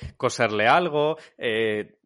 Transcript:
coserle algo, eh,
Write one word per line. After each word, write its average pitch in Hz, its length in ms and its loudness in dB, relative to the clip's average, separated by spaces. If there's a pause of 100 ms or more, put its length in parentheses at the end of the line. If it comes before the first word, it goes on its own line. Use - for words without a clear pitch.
(160)
coserle 110 520 0
algo, 151 500 2 (180)
eh, 110 680 -4